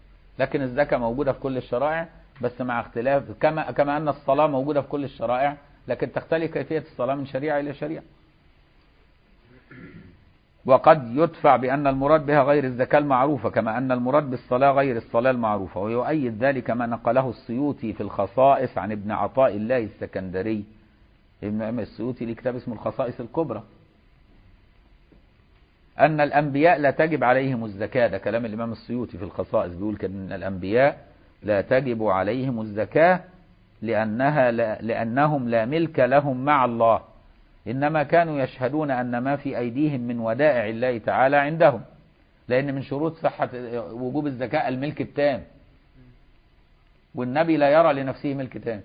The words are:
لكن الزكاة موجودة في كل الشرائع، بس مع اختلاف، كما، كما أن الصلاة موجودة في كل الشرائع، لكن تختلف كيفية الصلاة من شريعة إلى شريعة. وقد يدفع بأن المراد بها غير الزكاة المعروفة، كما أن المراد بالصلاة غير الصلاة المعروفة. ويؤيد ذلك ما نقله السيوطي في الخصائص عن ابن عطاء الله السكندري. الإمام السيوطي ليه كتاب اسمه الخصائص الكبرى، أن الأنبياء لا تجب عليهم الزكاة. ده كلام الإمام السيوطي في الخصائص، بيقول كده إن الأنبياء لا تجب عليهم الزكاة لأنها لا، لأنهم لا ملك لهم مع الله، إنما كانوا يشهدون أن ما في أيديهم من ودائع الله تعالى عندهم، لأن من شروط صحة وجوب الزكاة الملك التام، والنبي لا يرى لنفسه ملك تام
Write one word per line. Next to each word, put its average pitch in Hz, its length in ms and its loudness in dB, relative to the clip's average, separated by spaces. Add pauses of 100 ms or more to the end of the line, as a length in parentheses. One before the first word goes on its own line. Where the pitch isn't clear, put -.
(380)
لكن 135 240 -2
الزكاة 135 340 0
موجودة 127 360 -2
في - 80 -12
كل 135 160 -4
الشرائع، 147 520 -2 (320)
بس 123 200 -6
مع 123 200 -4
اختلاف، 131 440 -2 (160)
كما، 156 300 0
كما 143 260 0
أن 151 120 -4
الصلاة 139 380 0
موجودة 143 360 -2
في 131 60 -16
كل 143 160 -6
الشرائع، 127 520 -2 (320)
لكن 123 240 -4
تختلف 160 400 -2
كيفية 151 260 -4
الصلاة 131 360 -4
من 143 120 -6
شريعة 143 340 -2
إلى 143 140 -6
شريعة. 151 280 -8 (2750)
وقد 127 500 6
يدفع 156 400 4
بأن 127 300 -2
المراد 139 400 2
بها 147 160 6
غير 143 220 4
الزكاة 127 340 2
المعروفة، 135 520 2
كما 110 280 -2
أن 131 140 -2
المراد 127 380 0
بالصلاة 131 420 2
غير 135 240 2
الصلاة 117 340 0
المعروفة. 104 500 -2
ويؤيد 120 640 -2
ذلك 131 260 0
ما 120 160 -2
نقله 120 440 0
السيوطي 120 640 -4
في - 80 -8
الخصائص 123 800 2
عن 98 140 -4
ابن 104 180 -8
عطاء 104 460 0
الله 113 280 -2
السكندري. 98 800 -6 (800)
الإمام 110 380 -4
السيوطي 120 440 -8
ليه 113 100 -6
كتاب 123 220 -4
اسمه 120 180 -8
الخصائص 120 460 -6
الكبرى، 120 420 -6 (2500)
أن 151 200 6
الأنبياء 147 580 4
لا 143 120 2
تجب 151 340 0
عليهم 127 400 2
الزكاة. 107 420 -2
ده 98 120 -4
كلام 113 260 -2
الإمام 113 280 -6
السيوطي 117 460 -8
في 98 60 -10
الخصائص، 90 500 -4
بيقول 101 220 -4
كده 95 160 -6
إن 95 200 -10
الأنبياء 98 840 0 (280)
لا 104 180 0
تجب 123 420 0
عليهم 110 580 0
الزكاة 110 600 2 (600)
لأنها 117 680 2
لا، 113 320 -2
لأنهم 117 640 0
لا 113 160 2
ملك 160 340 -2
لهم 135 460 2
مع 143 200 4
الله، 113 360 4 (640)
إنما 147 360 0
كانوا 156 380 2
يشهدون 139 500 -4
أن 123 280 -4
ما 139 180 -2
في 135 220 -6
أيديهم 127 420 -2
من 120 180 -6
ودائع 117 500 2
الله 117 300 -2
تعالى 120 380 2
عندهم، 147 440 4 (680)
لأن 135 260 0
من 135 80 -6
شروط 156 340 -4
صحة 147 320 -2 (260)
وجوب 127 520 -4
الزكاة 127 420 -4
الملك 131 320 -6
التام، 139 420 -2 (1700)
والنبي 143 420 0
لا 143 140 4
يرى 160 220 6
لنفسه 135 420 -4
ملك 131 240 -8
تام 110 260 -6